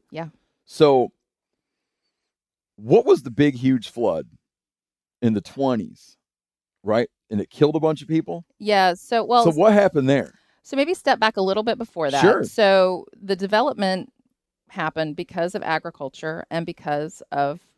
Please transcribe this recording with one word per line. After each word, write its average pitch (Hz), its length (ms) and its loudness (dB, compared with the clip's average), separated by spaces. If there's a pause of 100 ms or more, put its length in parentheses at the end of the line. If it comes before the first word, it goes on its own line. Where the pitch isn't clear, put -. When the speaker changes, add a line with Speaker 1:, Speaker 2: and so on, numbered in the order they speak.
(120)
Speaker 1:
Yeah. 160 160 -14 (380)
Speaker 2:
So 135 480 2 (1600)
what 143 300 2
was 339 180 4
the 131 80 -12
big, 143 240 2
huge 127 340 -2
flood 85 380 -4 (960)
in 117 120 2
the 104 80 -4
twenties, - 760 -6 (680)
right? 107 240 0 (220)
And 104 100 -4
it 95 100 -6
killed 151 280 0
a - 20 -4
bunch 156 220 -2
of - 80 -16
people? 160 340 -4 (160)
Speaker 1:
Yeah, 190 360 2
so, 226 280 -4
well, 233 220 2
Speaker 2:
So 175 60 4
what 175 200 4
happened 180 380 2
there? 131 240 0 (300)
Speaker 1:
so - 120 -12
maybe 294 180 0
step 262 260 -2
back 220 180 0
a 202 40 0
little 190 220 0
bit 190 140 -4
before 160 340 -6
that. 135 100 0
Speaker 2:
Sure. 202 220 4
Speaker 1:
So 190 600 2 (160)
the 196 160 -4
development 190 760 -2 (580)
happened 160 460 -6
because 175 400 -6
of 202 80 -8
agriculture 160 840 -8
and 165 160 -6
because 156 560 -8 (100)
of 143 300 -4 (160)